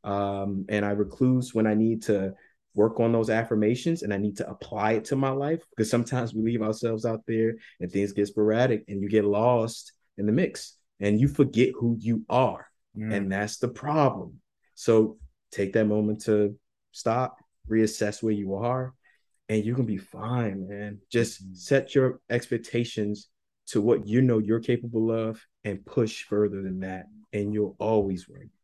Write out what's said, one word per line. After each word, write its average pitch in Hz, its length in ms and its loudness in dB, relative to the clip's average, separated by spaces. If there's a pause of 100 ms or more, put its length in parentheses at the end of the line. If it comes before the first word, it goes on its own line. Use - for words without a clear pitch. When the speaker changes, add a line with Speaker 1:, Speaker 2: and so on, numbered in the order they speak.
Speaker 1:
Um, 101 640 -4
and 104 160 0
I 101 60 0
recluse 123 640 0
when 110 120 2
I 107 80 2
need 110 300 2
to 98 300 0 (400)
work 107 260 4
on 117 120 4
those 113 180 2
affirmations 117 720 0
and 104 120 -4
I - 20 -2
need 101 220 -2
to - 100 -6
apply 104 440 -2
it 110 140 0
to 135 100 -2
my 135 140 0
life, 143 300 -2 (100)
because 110 200 -2
sometimes 120 440 0
we 110 80 -2
leave 113 200 0
ourselves 110 420 -2
out 113 220 -2
there 113 280 0 (260)
and 90 100 -6
things 101 220 0
get 101 140 2
sporadic 110 600 2
and 101 140 -6
you 101 60 -4
get 107 160 4
lost 113 680 2 (260)
in 101 80 -2
the 107 60 2
mix - 440 -2 (240)
and 104 200 2
you 139 80 4
forget 139 460 4
who 117 260 0
you 113 280 -2
are. 120 380 0 (300)
Speaker 2:
Mm. 107 180 -6
Speaker 1:
And 98 180 -2
that's 104 260 -4
the 127 100 -2
problem. 139 720 0 (340)
So 110 440 2 (320)
take 98 240 -4
that 110 120 4
moment 104 360 0
to 104 360 0 (340)
stop, 120 440 -2 (340)
reassess 107 520 0
where 110 100 0
you 98 220 -2
are, 127 400 -4 (540)
and 107 160 0
you 117 100 -2
can 127 120 0
be 101 120 -2
fine, 104 680 -4
man. 104 300 -10 (120)
Just 117 340 0
Speaker 2:
Mm-hmm. 95 100 -16
Speaker 1:
set - 400 0
your 131 340 2
expectations 113 1000 -4 (380)
to - 140 0
what 110 260 2
you 120 160 2
know 120 160 4
you're 107 220 0
capable 117 520 -2
of 110 280 -4 (220)
and 98 240 -6
push - 380 -2
further 101 380 0
than 92 180 -6
that. 92 260 -8 (260)
And 104 200 -2
you'll 104 260 -2
always 101 500 0
win. - 220 -20 (140)